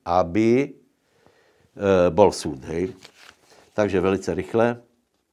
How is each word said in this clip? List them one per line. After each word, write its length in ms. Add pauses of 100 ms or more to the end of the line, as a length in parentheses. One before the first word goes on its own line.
aby, 640
e, 20 (1400)
bol 240
súd, 320
hej. 260 (800)
Takže 300
velice 320
rýchle. 480 (500)